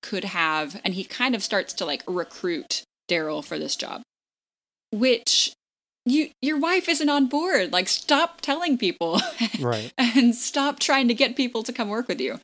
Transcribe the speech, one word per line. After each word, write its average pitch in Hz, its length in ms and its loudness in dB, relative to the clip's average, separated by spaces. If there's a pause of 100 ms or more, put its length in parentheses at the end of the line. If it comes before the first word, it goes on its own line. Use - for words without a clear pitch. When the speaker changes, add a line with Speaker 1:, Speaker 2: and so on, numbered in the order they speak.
Speaker 1:
could 190 220 -6
have," 160 600 -2
and 190 100 -2
he 190 100 -4
kind 247 320 -2
of 196 80 -4
starts - 300 -2
to, 185 100 -6
like, 147 240 -4
recruit 175 720 -4 (260)
Daryl 156 360 -2
for 156 160 -6
this 151 160 -4
job. - 240 -8 (920)
Which, - 600 2 (520)
you, 285 260 2 (120)
your 302 160 0
wife 339 300 2
isn't 311 200 2
on 285 200 4
board. 285 440 0
Like, 185 160 2
stop - 520 2
telling 302 380 0
people. 175 480 0
<laughs> 679 40 -4 (300)
Speaker 2:
Right. 120 380 -2
Speaker 1:
And 240 360 6
stop 285 460 0
trying 269 280 4
to 240 60 4
get 262 220 2
people 240 280 -2
to 247 80 -6
come 214 180 -4
work 226 180 -4
with 175 120 -4
you. 127 240 -4